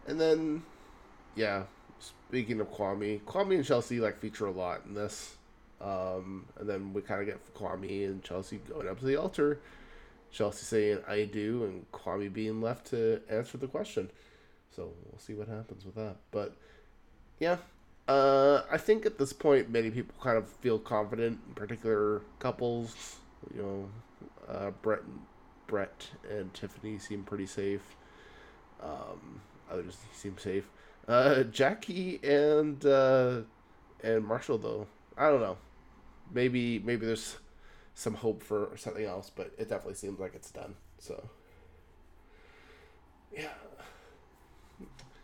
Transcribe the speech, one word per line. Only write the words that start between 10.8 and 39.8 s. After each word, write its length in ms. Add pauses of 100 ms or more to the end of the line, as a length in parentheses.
"I 160
do," 400
and 260
Kwame 420
being 280
left 280
to 400
answer 300
the 80
question. 440 (600)
So 220 (120)
we'll 140
see 160
what 140
happens 360
with 120
that. 200 (140)
But, 260 (840)
yeah. 160 (500)
Uh, 640
I 80
think 260
at 140
this 140
point, 380
many 200
people 320
kind 160
of 100
feel 300
confident, 680
in 80
particular 680 (160)
couples. 800 (380)
You 80
know, 280 (580)
uh, 220 (120)
Brett 200
and, 180 (460)
Brett 420 (200)
and 260
Tiffany 440
seem 260
pretty 220
safe. 500 (840)
Um, 600 (280)
others 280 (140)
seem 260
safe. 300 (380)
Uh, 380
Jackie 800
and, 640
uh, 580 (600)
and 240
Marshall, 320
though, 280 (300)
I 140
don't 100
know. 180 (720)
Maybe, 480
maybe 280
there's 320 (560)
some 200
hope 280
for 340
something 280
else, 300
but 240
it 100
definitely 260